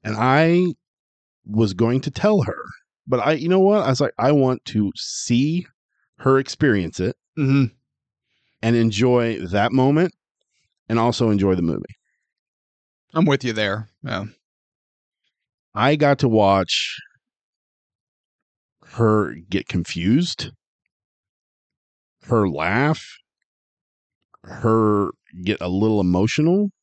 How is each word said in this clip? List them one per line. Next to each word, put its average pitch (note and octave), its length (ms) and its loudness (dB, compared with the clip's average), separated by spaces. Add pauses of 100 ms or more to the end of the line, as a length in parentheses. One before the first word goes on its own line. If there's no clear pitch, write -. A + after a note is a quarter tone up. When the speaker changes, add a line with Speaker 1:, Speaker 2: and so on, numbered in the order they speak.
Speaker 1:
And A2 140 -8
I D#3+ 500 2 (760)
was G#2 280 0
going A#2 280 0
to - 100 -6
tell G3+ 320 0
her, - 200 -8 (440)
but B2 120 0
I, D3 140 0
you D#3 160 -2
know F#3+ 100 4
what? G3+ 240 4
I C3+ 60 0
was C3 120 0
like, C#3 180 -2
"I B2+ 120 2
want C3 340 2
to G#2 300 -2
see D3+ 720 -2 (540)
her C3+ 200 2
experience G#2 600 -2
it F#2 160 -4 (220)
Speaker 2:
Mm-hmm. C3+ 360 0 (880)
Speaker 1:
and A#2 140 0
enjoy A#2 720 0
that G2+ 240 0
moment C#3+ 420 2 (760)
and A2+ 120 0
also A#2 320 0
enjoy F#2+ 240 2
the F2+ 80 -2
movie." A1 320 -6 (1200)
Speaker 2:
I'm E3 100 4
with C#3 180 0
you A#2 100 -4
there. G#2+ 360 -4 (140)
Yeah. G2+ 220 -8 (1500)
Speaker 1:
I B2+ 220 2
got C#3+ 240 2
to C3+ 100 2
watch G2 680 2 (2000)
her G#2+ 420 0 (140)
get - 180 -4
confused, G2 840 -2 (1700)
her A2 240 0
laugh, G2 560 -2 (1400)
her G#2+ 680 0 (340)
get G2 180 -2
a F2+ 80 -6
little G#2 300 0
emotional D3+ 680 0 (140)